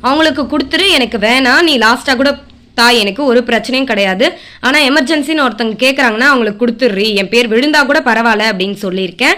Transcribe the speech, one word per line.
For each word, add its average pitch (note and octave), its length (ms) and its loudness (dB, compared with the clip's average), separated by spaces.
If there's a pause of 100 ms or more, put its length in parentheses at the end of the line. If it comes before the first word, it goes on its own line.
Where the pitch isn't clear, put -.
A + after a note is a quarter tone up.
அவங்களுக்கு D#4 360 0
கொடுத்துரு, D4 420 -2 (120)
எனக்கு A#3+ 220 -2
வேணாம், B3+ 440 2
நீ D#4 160 2
லாஸ்டா A#3 380 0
கூட C4+ 140 0 (440)
தா, A#3 160 2
எனக்கு G#3 340 0
ஒரு B3 220 4
பிரச்சனையும் B3 440 -2
கிடையாது. G3+ 360 0 (340)
ஆனா C4+ 180 0
எமர்ஜென்சின்னு D4 680 0
ஒருத்தவங்க A3 380 -4
கேக்குறாங்கன்னா C4 480 2
அவங்களுக்கு G#3+ 300 0
கொடுத்துடுறி, A#3 440 0 (140)
என் F#3 80 -2
பேர் A#3 240 0
விழுந்தா D4 340 2
கூட D4 140 2
பரவாயில்ல" A3+ 500 0
அப்படின்னு G3 340 -4
சொல்லியிருக்கேன். F#3+ 540 -2